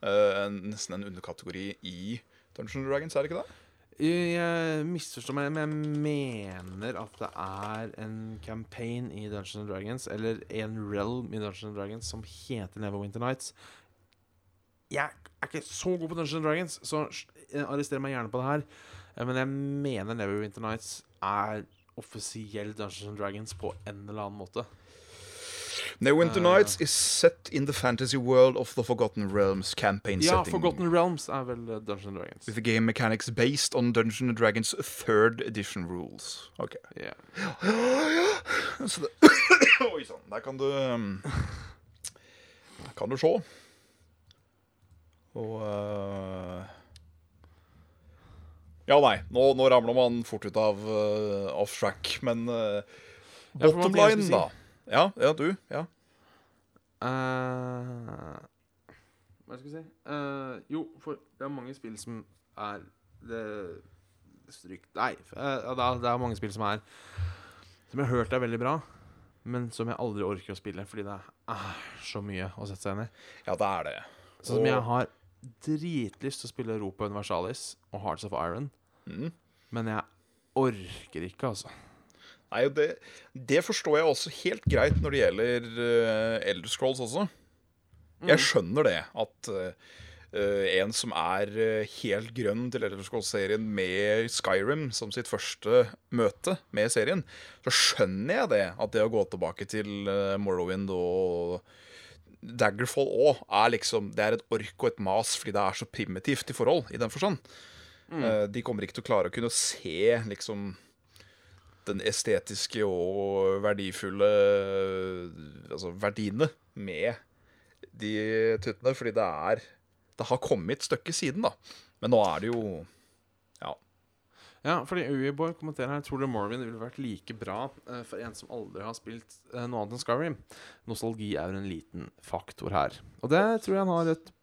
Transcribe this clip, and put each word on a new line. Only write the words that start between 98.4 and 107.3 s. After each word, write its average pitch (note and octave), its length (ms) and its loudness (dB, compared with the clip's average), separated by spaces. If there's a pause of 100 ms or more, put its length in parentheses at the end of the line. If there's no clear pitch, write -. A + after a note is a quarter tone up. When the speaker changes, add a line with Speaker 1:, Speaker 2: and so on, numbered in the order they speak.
Speaker 1:
det, G2 300 2
at G#2+ 120 -2
det A2 120 4
å A2+ 80 2
gå G#2+ 180 2
tilbake F2 380 -4
til, G2+ 400 -4
eh, G2 300 0
Morrowind F#2+ 520 0
og F2+ 720 0 (840)
Daggerfall A#2 640 0
også C#3 420 4
er G#2 280 6
liksom, G#2 380 -2
det G#2+ 40 -4
er G#2+ 140 4
et A2+ 180 -4
ork G#2+ 320 -4
og B2+ 40 4
et - 120 -2
mas, G2+ 360 0
fordi - 160 -6
det G2+ 100 0
er F#2+ 120 2
så - 120 -8
primitivt G2+ 640 -4
i C3+ 40 -6
forhold, B2+ 400 2
i A#2+ 40 -8
den A2+ 120 -2
forstand. E3+ 300 -2 (680)